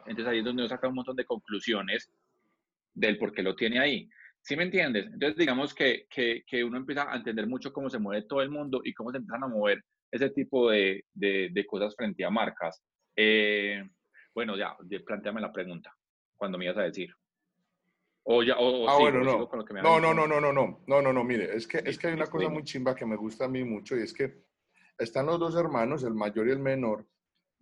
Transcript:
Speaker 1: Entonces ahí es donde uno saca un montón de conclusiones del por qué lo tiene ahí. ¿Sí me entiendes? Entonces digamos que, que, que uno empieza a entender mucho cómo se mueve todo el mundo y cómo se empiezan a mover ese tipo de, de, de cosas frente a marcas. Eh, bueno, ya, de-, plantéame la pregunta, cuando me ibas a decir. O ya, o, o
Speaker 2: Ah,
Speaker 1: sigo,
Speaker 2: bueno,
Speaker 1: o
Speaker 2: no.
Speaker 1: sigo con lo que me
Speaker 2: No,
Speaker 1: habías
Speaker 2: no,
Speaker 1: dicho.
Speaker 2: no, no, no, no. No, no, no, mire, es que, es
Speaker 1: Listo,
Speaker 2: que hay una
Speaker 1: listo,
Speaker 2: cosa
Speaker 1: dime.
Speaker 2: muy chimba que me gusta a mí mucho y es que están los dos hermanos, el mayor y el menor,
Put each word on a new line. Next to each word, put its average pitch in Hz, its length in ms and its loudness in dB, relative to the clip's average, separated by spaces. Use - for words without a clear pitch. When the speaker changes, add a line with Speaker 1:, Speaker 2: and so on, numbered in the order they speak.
Speaker 1:
Entonces 113 220 -6
ahí 117 120 0
es 110 60 -2
donde 123 180 -2
uno 110 60 -4
saca 127 180 -4
un 127 80 -4
montón 127 220 -6
de 120 80 -4
conclusiones 104 840 -4
del 104 260 2
por 110 120 -2
qué 98 120 -4
lo 95 120 0
tiene 117 240 0
ahí. 135 300 0
¿Sí - 140 -6
me 165 80 -2
entiendes? 160 420 0
Entonces 147 320 -2
digamos 139 380 2
que, 131 340 2
que, 117 380 -2
que 120 160 -2
uno 120 140 -4
empieza 139 340 -4
a 131 40 -4
entender 113 300 -4
mucho 127 260 -6
cómo 135 200 -6
se 123 80 -4
mueve 104 280 -2
todo 139 140 0
el 135 80 -2
mundo 143 340 -4
y 120 100 -6
cómo 117 180 -8
se 135 60 -8
empiezan 120 260 -8
a 135 40 -6
mover 104 360 0
ese 131 220 0
tipo 127 400 2
de, 98 420 4
de, 98 380 2
de 98 160 0
cosas 104 280 -4
frente 95 300 -4
a 92 60 0
marcas. 95 500 -2
Eh, 104 680 2
bueno, 113 240 -4
ya, 95 240 -4
de-, 90 200 -8
plantéame 104 400 -6
la 95 100 -6
pregunta, 90 420 -10
cuando 95 200 -4
me 90 80 -6
ibas 90 120 -2
a 101 60 0
decir. 87 260 -4
O 120 200 6
ya, 120 140 4
o, 123 280 2
o 127 40 4
Speaker 2:
Ah, 139 80 6
Speaker 1:
sigo, 143 60 10
Speaker 2:
bueno, 139 160 6
Speaker 1:
o 127 40 2
Speaker 2:
no. 131 100 4
Speaker 1:
sigo 120 160 0
con 123 100 -6
lo 107 60 -8
que 107 80 -14
me 98 80 -6
Speaker 2:
No, 160 140 6
Speaker 1:
habías 160 60 6
Speaker 2:
no, 165 80 4
Speaker 1:
dicho. 151 40 4
Speaker 2:
no, 151 140 2
no, - 0 -
no, 143 120 2
no. 127 340 0
No, 139 140 6
no, 131 120 4
no, 123 100 2
mire, 107 320 0
es 113 120 -6
que, - 100 -4
es 180 80 0
Speaker 1:
Listo, - 160 -4
Speaker 2:
que 175 60 -2
hay 165 60 0
una 156 100 -2
Speaker 1:
listo, 156 80 -4
Speaker 2:
cosa 165 140 0
Speaker 1:
dime. 156 100 0
Speaker 2:
muy 151 80 -6
chimba 131 320 -2
que 123 100 -6
me 110 100 0
gusta 110 300 -4
a 127 40 -4
mí 131 140 -2
mucho 110 340 -4
y 117 40 0
es 104 120 -6
que 135 300 -4
están 143 300 -2
los 170 120 0
dos 165 160 0
hermanos, 135 480 0
el 113 100 -2
mayor 107 340 0
y 131 40 4
el 135 80 0
menor, 131 480 -2